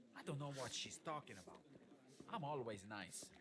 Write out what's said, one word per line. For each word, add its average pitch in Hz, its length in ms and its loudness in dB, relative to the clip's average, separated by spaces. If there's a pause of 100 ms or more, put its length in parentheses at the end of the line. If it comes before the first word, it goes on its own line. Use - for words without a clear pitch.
(220)
I - 60 -8
don't 147 100 4
know 143 200 2
what 123 140 2
she's - 320 0
talking 147 360 2
about. 85 220 -10 (680)
I'm 190 140 4
always 113 400 4
nice. 101 400 0 (160)